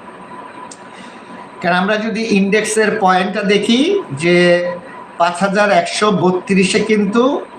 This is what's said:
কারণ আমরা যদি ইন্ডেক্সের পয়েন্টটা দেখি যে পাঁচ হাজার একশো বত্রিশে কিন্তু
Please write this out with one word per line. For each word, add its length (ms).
কারণ 140
আমরা 220
যদি 320
ইন্ডেক্সের 720
পয়েন্টটা 440
দেখি 580
যে 480
পাঁচ 220
হাজার 320
একশো 400
বত্রিশে 680
কিন্তু 680